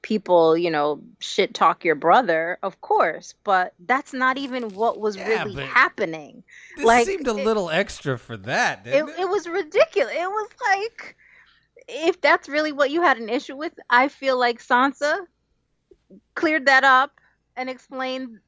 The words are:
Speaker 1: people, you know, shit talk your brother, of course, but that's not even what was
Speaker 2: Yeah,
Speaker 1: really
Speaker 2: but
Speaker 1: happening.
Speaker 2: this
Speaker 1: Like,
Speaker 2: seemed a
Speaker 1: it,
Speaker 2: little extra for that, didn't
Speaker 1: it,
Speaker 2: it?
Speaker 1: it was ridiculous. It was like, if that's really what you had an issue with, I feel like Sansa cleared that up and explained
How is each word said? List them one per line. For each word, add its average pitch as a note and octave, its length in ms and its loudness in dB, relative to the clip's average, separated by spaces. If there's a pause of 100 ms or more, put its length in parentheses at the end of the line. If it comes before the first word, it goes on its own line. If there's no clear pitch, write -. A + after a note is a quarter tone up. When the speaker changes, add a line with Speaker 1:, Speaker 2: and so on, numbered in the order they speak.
Speaker 1:
people, E3+ 540 4
you F3 140 0
know, D3 300 -2 (200)
shit - 340 -2
talk E3+ 300 2
your D#3+ 100 2
brother, E3+ 720 2
of F#3+ 160 -8
course, F#3 540 -2 (100)
but F#3 280 0 (140)
that's - 260 -2
not C4 240 -2
even B3 340 -8
what G3+ 280 -2
was G#3 180 -4
Speaker 2:
Yeah, F#3+ 120 -8 (160)
Speaker 1:
really - 100 -8
Speaker 2:
but C3+ 120 -8
Speaker 1:
happening. E3+ 760 -6 (340)
Speaker 2:
this E3+ 80 -8
Speaker 1:
Like, A#3 220 4
Speaker 2:
seemed F4+ 220 -4
a A3 80 -2
Speaker 1:
it, G3+ 80 -6
Speaker 2:
little G#3 260 -2
extra D#3 480 -4
for - 200 -14
that, C#3+ 440 -4
didn't D4 280 0
Speaker 1:
it, - 20 -16
Speaker 2:
it? E4 80 -10
Speaker 1:
it F#4 80 -2
was F4+ 180 -4
ridiculous. E4+ 680 0
It E4 160 -4
was G#4+ 200 -6 (220)
like, G4 460 -4 (720)
if D#4 340 -2
that's D#4+ 280 2
really D4+ 240 -2
what C#4 180 0
you D#4+ 120 -2
had C#4 160 4
an A3+ 100 -10
issue C4 280 -6
with, D#4 180 -8 (140)
I B3+ 200 4
feel C4+ 280 -2
like A#3+ 240 0
Sansa C#4+ 600 0 (1120)
cleared D#4 320 0
that C4+ 180 6
up C4+ 280 6 (440)
and B3+ 140 -8
explained C4 760 -10